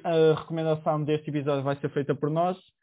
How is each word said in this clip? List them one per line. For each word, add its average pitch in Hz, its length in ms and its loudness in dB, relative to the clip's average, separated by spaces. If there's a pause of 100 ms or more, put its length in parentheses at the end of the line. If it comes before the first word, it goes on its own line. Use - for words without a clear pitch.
a 160 340 4
recomendação 156 640 -2
deste 151 280 -2
episódio 143 340 -2
vai 139 120 -2
ser 143 120 -6
feita 147 260 -2
por 147 140 -2
nós. 175 300 0 (240)